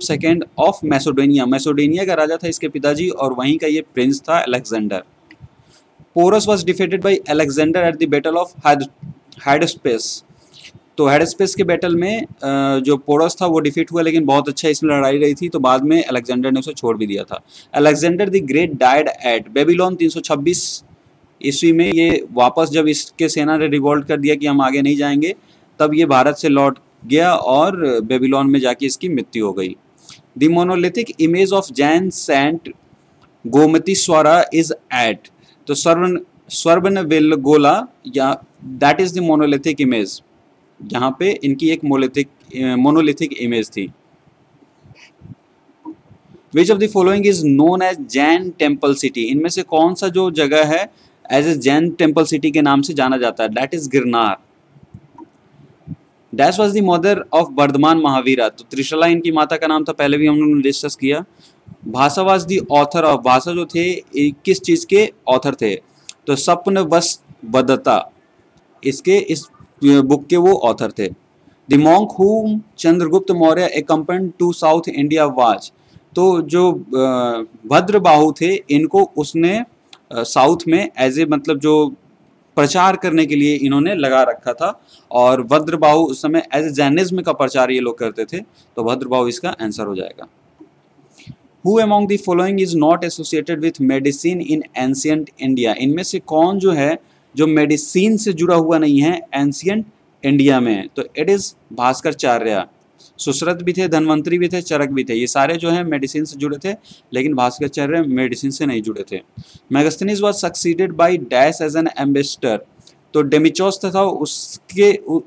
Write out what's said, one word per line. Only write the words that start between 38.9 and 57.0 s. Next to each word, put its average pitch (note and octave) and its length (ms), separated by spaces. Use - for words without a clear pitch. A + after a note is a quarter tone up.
is F#3 120
the F3+ 220
monolithic D3+ 500
image, A#2 420
यहाँ B2+ 260
पे G3 260
इनकी C#3 260
एक D#3+ 140
monolithic, C3+ 440
अ, C3 200
monolithic D3 560
image A#2+ 380
थी। G#2 220
Which F3 140
of G3+ 120
the G#3+ 140
following G3 380
is D3 260
known F3+ 220
as C3 240
Jain E3+ 340
temple C#3+ 320
city, C3+ 240
इनमें C3+ 320
से F#3 120
कौन E3+ 320
सा F#3+ 140
जो F#3 220
जगह D3+ 340
है E3 260
as D3 240
a B2 100
Jain D#3+ 340
temple D#3+ 340
city D3+ 160
के D3+ 120
नाम C#3 200
से D3+ 120
जाना C3 220
जाता A2+ 280
है? G#2+ 60
That B2+ 240
is D3+ 160
Girnar। A#2+ 460
Dash F3+ 240
was G3+ 140
the G3+ 140
mother F3+ 280